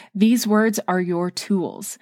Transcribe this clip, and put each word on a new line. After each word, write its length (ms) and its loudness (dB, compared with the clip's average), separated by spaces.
These 320 2
words 400 2
are 140 0
your 320 -2
tools 720 -4